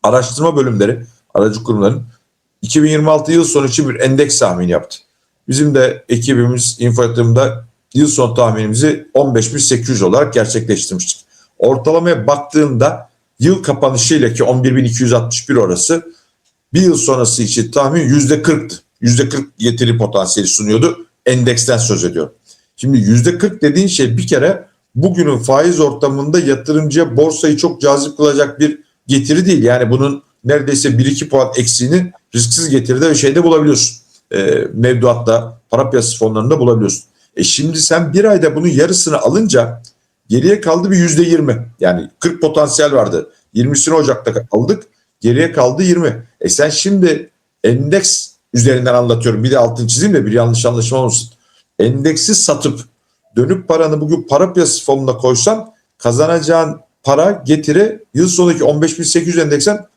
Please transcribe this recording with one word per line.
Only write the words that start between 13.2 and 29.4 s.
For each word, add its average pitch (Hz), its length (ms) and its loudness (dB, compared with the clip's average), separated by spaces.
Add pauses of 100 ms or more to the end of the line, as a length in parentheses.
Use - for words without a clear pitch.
yıl 180 240 2
kapanışıyla, 131 680 0
ki 123 100 -2
on 127 200 0
bir 127 120 0
bin 127 80 2
iki 117 200 -2
yüz 120 100 2
altmış - 360 -4
bir 147 60 0
orası, 113 560 0 (640)
bir 175 80 2
yıl 180 140 4
sonrası 120 480 -2
için 117 280 -4
tahmin 143 300 0
yüzde 143 400 2
kırktı. - 340 -2 (260)
Yüzde 120 280 2
kırk - 280 -8
getiri 117 400 0
potansiyeli 98 520 -2
sunuyordu. 113 560 0 (200)
Endeksten 123 520 0
söz 110 260 -2
ediyorum. 85 300 -4 (420)
Şimdi 131 220 0
yüzde 117 400 2
kırk - 240 -2
dediğin 151 260 2
şey 120 300 0
bir 117 100 -4
kere 139 400 0 (280)
bugünün 151 420 -2
faiz 147 420 0
ortamında 143 600 0
yatırımcıya, 147 800 0
borsayı 156 400 0
çok 160 240 -4
cazip 143 360 0
kılacak 143 420 0
bir 147 200 0 (280)
getiri 151 380 0